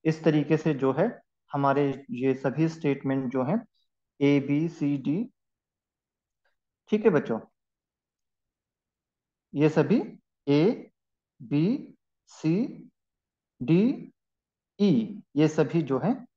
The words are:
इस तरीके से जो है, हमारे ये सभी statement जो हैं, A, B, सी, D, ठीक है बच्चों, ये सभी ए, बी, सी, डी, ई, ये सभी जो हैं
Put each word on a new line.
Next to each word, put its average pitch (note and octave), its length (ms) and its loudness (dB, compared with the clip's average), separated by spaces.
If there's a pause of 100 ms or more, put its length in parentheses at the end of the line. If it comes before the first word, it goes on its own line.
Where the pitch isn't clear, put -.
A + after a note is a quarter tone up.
इस D#3+ 200 -2
तरीके D3+ 320 2
से D3+ 180 0
जो C3+ 180 0
है, G3 300 -2 (300)
हमारे C#3 580 0
ये C3 240 0
सभी C#3+ 340 -2
statement C3+ 640 -4
जो B2+ 120 -2
हैं, G3+ 220 -4 (540)
A, C#3+ 200 4
B, D3 280 -2
सी, C#3+ 300 -2
D, F3 320 -4 (1600)
ठीक G#3+ 160 0
है A3+ 60 6
बच्चों, B2 300 -2 (2250)
ये D3+ 140 2
सभी D#3+ 500 0 (300)
ए, D#3 420 2 (520)
बी, D#3 520 -2 (320)
सी, - 640 -4 (760)
डी, F#3 500 2 (680)
ई, B2 420 2 (140)
ये D3+ 120 4
सभी D#3 340 0
जो C3 160 -2
हैं G3+ 280 -4 (100)